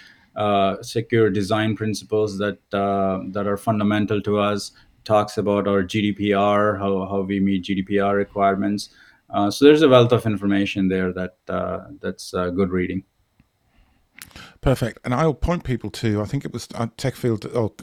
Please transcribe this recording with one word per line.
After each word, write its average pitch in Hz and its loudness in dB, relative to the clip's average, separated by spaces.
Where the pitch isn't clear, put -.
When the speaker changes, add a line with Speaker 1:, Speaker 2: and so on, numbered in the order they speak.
Speaker 1:
uh, 101 0
secure 113 0
design 107 0
principles 107 -4
that, 101 -4
uh, 98 0
that 101 -4
are 101 -2
fundamental 107 0
to 104 -2
us. 101 -2
Talks 104 0
about 101 0
our 101 2
G 95 -2
D 104 0
P 101 0
R, 104 2
how, 98 -2
how 98 -2
we 98 -2
meet 95 0
G 101 -4
D 95 -2
P 98 -2
R 98 0
requirements. 101 0
Uh, 101 0
so 117 2
there's 151 10
a 156 8
wealth 123 8
of 113 2
information 101 0
there 92 0
that, 92 -8
uh, 92 -6
that's, - -10
uh, 90 -2
good 92 -2
reading. 92 -2
Speaker 2:
Perfect. 123 -2
And 123 -4
I'll 151 2
point 170 -4
people 113 -6
to, 107 -2
I 104 -4
think 139 -6
it - -10
was, - -10
uh, 117 -4
Tech - -4
Field, 113 -2
or, 110 -2